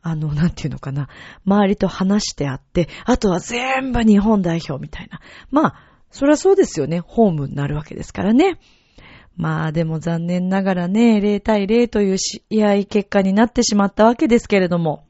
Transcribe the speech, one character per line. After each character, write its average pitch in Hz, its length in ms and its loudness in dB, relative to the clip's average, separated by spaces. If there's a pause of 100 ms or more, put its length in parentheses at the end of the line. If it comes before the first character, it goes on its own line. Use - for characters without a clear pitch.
あ 165 140 -4
の、 151 160 -4
な 151 140 0
ん - 40 2
て - 140 -12
い - 40 -4
う - 20 -4
の - 100 -12
か 139 100 -10
な、 139 180 -6 (360)
周 202 240 4
り 202 80 0
と 196 100 -2
話 190 440 -2
し - 40 -16
て 143 140 -6
あ 131 60 -6
っ - 60 -10
て、 - 280 -2 (160)
あ 247 120 2
と 226 120 -2
は 175 100 0
全 262 540 -4
部 240 100 0
日 214 160 6
本 208 240 2
代 170 240 -2
表 147 160 -8
み 147 60 -14
た - 160 -16
い - 40 -20
な。 - 120 -16 (320)
ま 285 140 2
あ、 - 80 -2 (360)
そ - 160 -4
り 302 60 6
ゃ 294 40 4
そ 381 160 2
う 370 40 6
で 381 80 4
す - 160 -6
よ 131 80 -2
ね。 170 100 -4
ホ 214 300 0
ー 175 40 0
ム 143 160 -4
に - 60 -12
な 143 120 -4
る 147 100 -4
わ 151 80 -8
け - 100 -16
で - 80 -12
す - 100 -16
か - 100 -6
ら 196 100 2
ね。 330 260 2 (760)
ま 160 300 -4
あ、 156 60 -4
で 165 120 -2
も 160 160 -6
残 170 260 -4
念 180 220 -2
な 190 160 -2
が 190 100 0
ら 175 140 -4
ね、 220 320 4
零 208 180 0
対 202 300 0
零 240 180 4
と 233 140 -2
い 190 140 2
う 190 40 -2
試 - 240 -8 (220)
合 202 220 2
結 202 220 -2
果 196 140 2
に 190 120 0
な 220 100 6
っ 233 80 -2
て 240 100 0
し 214 140 0
ま 202 80 4
っ 196 100 -2
た 214 100 4
わ 233 120 4
け 320 100 0
で 233 140 4
す - 80 -18
け 202 100 2
れ 185 100 2
ど 175 100 -2
も。 165 320 -4